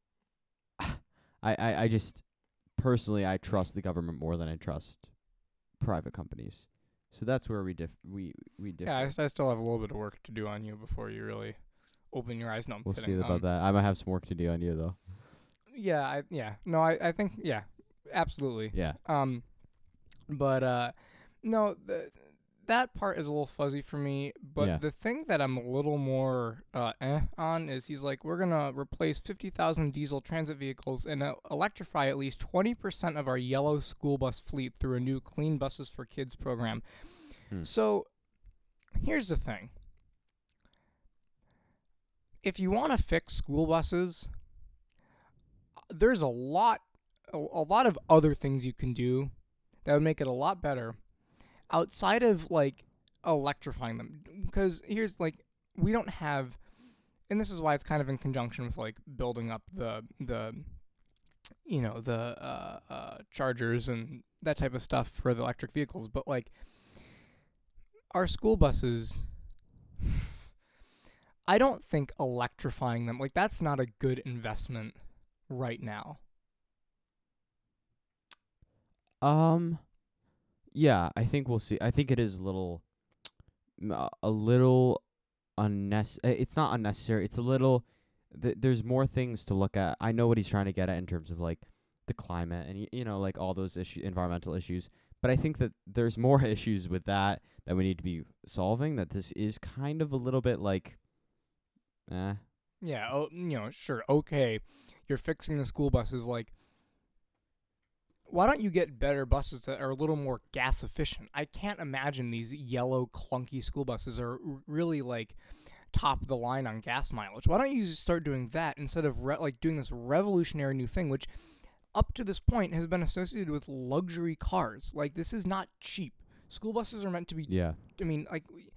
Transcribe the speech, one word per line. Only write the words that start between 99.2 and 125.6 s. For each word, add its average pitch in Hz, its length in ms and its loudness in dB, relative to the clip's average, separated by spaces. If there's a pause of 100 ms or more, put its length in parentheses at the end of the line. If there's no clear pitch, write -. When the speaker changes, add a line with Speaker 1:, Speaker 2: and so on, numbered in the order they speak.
Speaker 1:
is 107 260 -2
kind 147 440 -6
of 147 100 -2
a 135 40 -2
little 127 260 0
bit 123 180 2
like, 95 380 -2 (1120)
eh. 95 240 -4 (480)
Speaker 2:
Yeah, 123 280 -4
oh, 143 220 -2
you 170 260 -4
know, 107 120 -6
sure, 120 400 -6
okay, 139 480 2 (480)
you're 139 100 0
fixing - 400 -2
the 139 80 0
school 143 240 0
buses, 120 380 0
like, 120 260 -6 (1700)
why 175 200 4
don't 285 140 6
you 208 80 0
get 160 300 2
better 139 260 2
buses 131 380 2
that 131 180 -6
are 135 100 -2
a 135 40 0
little 156 220 0
more 135 260 -4 (100)
gas 131 300 0
efficient? - 500 -4
I 147 140 -4
can't 202 320 -8
imagine 135 520 -4
these 113 220 -6
yellow, 127 540 0
clunky 127 580 -6
school 143 220 -4
buses 120 340 -6
are 120 120 -4
r-, 131 60 -8 (280)
really, 156 340 0
like, 120 340 -4 (580)
top - 280 4
of - 80 -8
the 135 80 0
line 127 300 -2
on 110 140 -6
gas 120 320 -2
mileage. 107 340 -4
Why 175 100 8
don't 269 160 4
you 226 140 2
just 160 160 -4
start 170 220 2
doing 131 240 -2
that 156 280 -2
instead 151 300 0
of 135 180 0
re-, 143 140 0
like, 147 220 -2
doing 160 180 0
this 127 140 -6
revolutionary 147 800 2
new 131 120 -2
thing, 165 220 0
which 135 180 0 (680)
up - 200 4
to 247 100 -4
this 196 160 -4
point 208 340 2
has 165 120 0
been 175 160 0
associated 185 480 -2
with 147 180 -4
luxury 160 680 -2
cars? 120 580 -2
Like, 147 200 -4
this - 180 -4
is 208 140 -4
not 190 220 -2 (120)